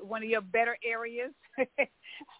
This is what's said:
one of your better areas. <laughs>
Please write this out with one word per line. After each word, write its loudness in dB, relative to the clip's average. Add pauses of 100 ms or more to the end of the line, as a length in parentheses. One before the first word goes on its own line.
one -6
of -4
your 4
better 2
areas. -4 (260)
<laughs> 4 (720)